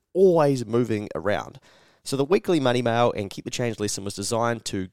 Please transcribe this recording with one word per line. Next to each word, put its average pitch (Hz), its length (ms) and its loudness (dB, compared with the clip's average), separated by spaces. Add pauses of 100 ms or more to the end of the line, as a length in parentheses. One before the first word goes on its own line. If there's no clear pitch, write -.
(140)
always 156 520 4
moving 110 500 0
around. 82 440 -4 (440)
So - 120 -4
the 139 80 0
weekly 175 360 2
money 123 220 2
mail 120 340 2
and 98 140 -6
Keep - 160 -12
the 120 60 -8
Change 117 280 -4
lesson 101 240 -4
was 98 100 -8
designed 117 520 -4
to 95 280 -6